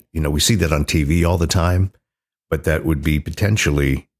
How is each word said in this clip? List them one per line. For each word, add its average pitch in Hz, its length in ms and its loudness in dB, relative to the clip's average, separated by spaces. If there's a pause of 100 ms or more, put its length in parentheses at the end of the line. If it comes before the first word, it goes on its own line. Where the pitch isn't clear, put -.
(140)
you 80 80 -4
know, 76 80 -2
we 73 100 -2
see 120 160 2
that 85 160 0
on 76 140 0
T 78 180 0
V 82 220 2
all 87 120 2
the 82 100 0
time, 92 440 0 (580)
but 78 140 -4
that 78 220 -2
would 76 180 -2
be 76 160 0
potentially, 73 880 -2 (120)